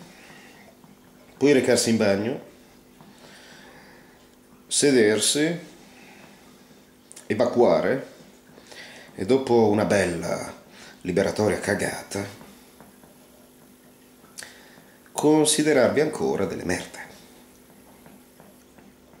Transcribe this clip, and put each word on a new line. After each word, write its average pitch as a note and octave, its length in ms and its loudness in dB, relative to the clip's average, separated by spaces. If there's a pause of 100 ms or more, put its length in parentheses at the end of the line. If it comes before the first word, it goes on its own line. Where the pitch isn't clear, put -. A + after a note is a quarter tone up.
(1400)
poi C#3+ 140 4
recarsi A#2+ 360 2
in A2+ 80 2
bagno, G#2+ 420 0 (2250)
sedersi, C#3 920 2 (1700)
evacuare A2 800 0 (1080)
e G2 100 -8
dopo A#2+ 460 2
una G#2 160 0
bella F2 680 -2 (460)
liberatoria F#2 580 -2
cagata - 680 -6 (2750)
considerarvi D3 920 2
ancora F2+ 420 -4
delle E2+ 200 -6
merde. - 340 -6 (2250)